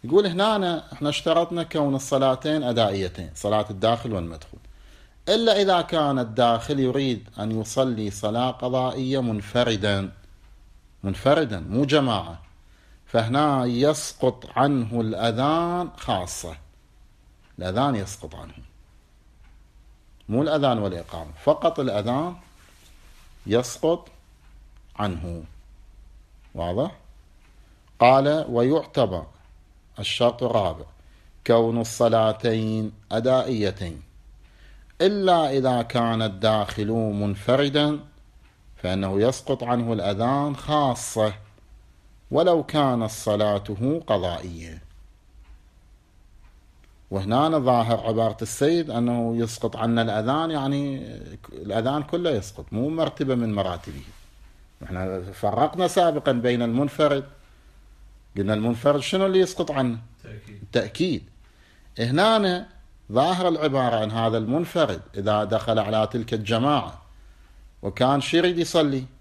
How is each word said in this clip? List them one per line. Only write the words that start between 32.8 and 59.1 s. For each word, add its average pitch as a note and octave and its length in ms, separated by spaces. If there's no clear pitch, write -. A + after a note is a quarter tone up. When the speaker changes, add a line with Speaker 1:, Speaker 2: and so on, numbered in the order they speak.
Speaker 1:
أدائيتين، A2 880
إلا F3+ 560
إذا B2+ 240
كان A#2 400
الداخل G#2+ 680
منفردا B2 1080
فإنه G2 460
يسقط B2+ 420
عنه A#2+ 300
الأذان A#2 600
خاصة B2+ 800
ولو D#3+ 320
كانت B2+ 460
صلاته G#2 960
قضائية". E2+ 760
وهنا A2 380
ظاهر A#2+ 580
عبارة A2+ 340
السيد D#3 480
أنه A#2 480
يسقط A#2 380
عنا A#2 260
الأذان، A#2 500
يعني C#3 560
الأذان A2+ 520
كله F3 260
يسقط، G#2 420
مو B2 180
مرتبة D3 460
من A2+ 180
مراتبه. F2+ 500
نحن F#2 500
فرقنا D3+ 560
سابقًا D#3+ 440
بين A#2+ 300
المنفرد، C#3 640
قلنا G2+ 160
المنفرد A#2 460
شنو F#3+ 260